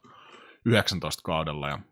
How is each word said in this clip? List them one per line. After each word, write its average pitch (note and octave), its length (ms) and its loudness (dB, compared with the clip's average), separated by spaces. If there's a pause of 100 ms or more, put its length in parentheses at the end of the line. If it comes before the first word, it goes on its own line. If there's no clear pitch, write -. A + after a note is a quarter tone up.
(640)
yhdeksäntoista G2 600 2
kaudella. D#2 440 -2
Ja C#2+ 100 -6 (140)